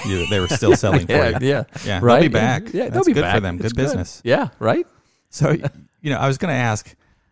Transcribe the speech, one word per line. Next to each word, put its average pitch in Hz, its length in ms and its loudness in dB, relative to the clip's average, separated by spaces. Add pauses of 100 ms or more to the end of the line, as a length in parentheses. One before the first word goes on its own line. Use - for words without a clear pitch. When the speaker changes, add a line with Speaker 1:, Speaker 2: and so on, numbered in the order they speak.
Speaker 1:
you, 92 220 -2
they 104 120 0
were 92 80 -2
still 143 280 4
Speaker 2:
<laughs> - 80 -2
Speaker 1:
selling 104 220 0
for 98 60 -2
Speaker 2:
Yeah, 127 280 0
Speaker 1:
you. 127 80 0
Speaker 2:
yeah. 139 160 0 (200)
Speaker 1:
Yeah, 98 180 -4
Speaker 2:
Right. 120 180 6
Speaker 1:
they'll - 20 8
be 156 60 4
back. 113 340 0 (100)
Speaker 2:
Yeah, 208 120 -2
Speaker 1:
That's - 100 -6
Speaker 2:
they'll 370 100 2
be 339 80 4
Speaker 1:
good 147 120 0
for 90 80 -2
Speaker 2:
back. 104 100 0
Speaker 1:
them. 87 140 -4
Speaker 2:
It's 90 80 -6
Speaker 1:
Good 117 120 -4
Speaker 2:
good. 131 60 0
Speaker 1:
business. - 420 -4
Speaker 2:
Yeah, 135 240 0 (120)
right. 151 260 0 (420)
Speaker 1:
So, 147 220 0
<laughs> - 500 -6
you 147 100 -6
know, 131 80 -2
I - 100 0
was 135 100 -2
gonna 175 160 -2
ask 117 400 -4 (360)